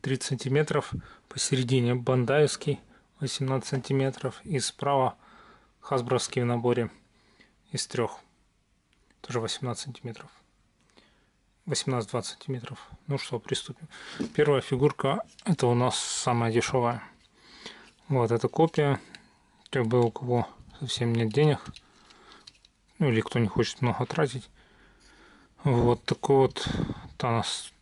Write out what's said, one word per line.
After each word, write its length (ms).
тридцать 260
сантиметров, 640
посередине 680
бандаевский, 800
восемнадцать 520
сантиметров, 760
и 160
справа 580
хасбровский 640
в 40
наборе 460
из 160
трёх, 320
тоже 200
восемнадцать 460
сантиметров. 440
Восемнадцать-двадцать 680
сантиметров. 560
Ну 120
что, 200
приступим. 480
Первая 260
фигурка — 600
это 240
у 60
нас 220
самая 540
дешёвая. 520
Вот 240
эта 160
копия, 500
как 160
бы 140
у 100
кого 380
совсем 320
нет 160
денег, 320
ну 120
или 100
кто 180
не 80
хочет 360
много 240
тратить. 440
Вот 420
такой 320
вот 300
Танос 640